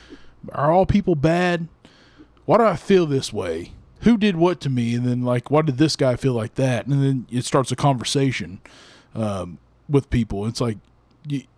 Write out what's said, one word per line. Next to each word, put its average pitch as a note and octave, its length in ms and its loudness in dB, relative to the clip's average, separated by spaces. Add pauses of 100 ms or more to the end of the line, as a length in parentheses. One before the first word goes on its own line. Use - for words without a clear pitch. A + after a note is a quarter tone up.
(500)
"Are C#3+ 220 0
all F3+ 140 4
people F#3+ 280 2
bad? E3+ 540 0 (760)
Why D#3 140 4
do A#3 60 4
I G3 100 4
feel F3+ 320 4
this C3+ 260 -2
way? F2 420 -6 (260)
Who A#3 160 4
did G3+ 180 2
what F3 280 2
to C#3 80 -4
me? A#2+ 260 0
And B2 100 -2
then, B2 160 -2
like, B2 300 -2
why D3+ 100 4
did C#3 160 -2
this D3+ 160 2
guy B2+ 220 0
feel C3 160 -2
like A2+ 240 -4
that?" B2+ 300 0
And C#3 140 0
then C3+ 300 0
it B2 140 -2
starts C3+ 260 0
a B2+ 60 -4
conversation, B2 840 -2 (540)
um, G2 440 -6 (300)
with C#3 220 0
people. G#2+ 360 -2
It's A#2 140 -4
like, A2+ 180 -2 (520)
y-, C#3+ 160 -6 (120)